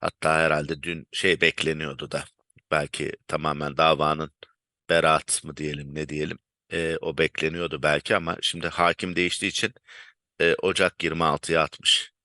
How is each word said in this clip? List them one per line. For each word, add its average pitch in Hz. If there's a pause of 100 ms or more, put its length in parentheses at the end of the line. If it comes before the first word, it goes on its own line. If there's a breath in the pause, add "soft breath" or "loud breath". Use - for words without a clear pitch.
Hatta 80
herhalde 76
dün 82
şey -
bekleniyordu 76
da 73 (460)
belki 73 (160)
tamamen 76
davanın 76 (580)
beraat 78
mı 76
diyelim, 73
ne 78
diyelim, 76 (340)
e, 82
o 76
bekleniyordu 80
belki 73
ama 85
şimdi 82
hakim 85
değiştiği 90
için, - (680 loud breath)
e, 82
Ocak 90
yirmi 82
altıya 80
atmış. - (120)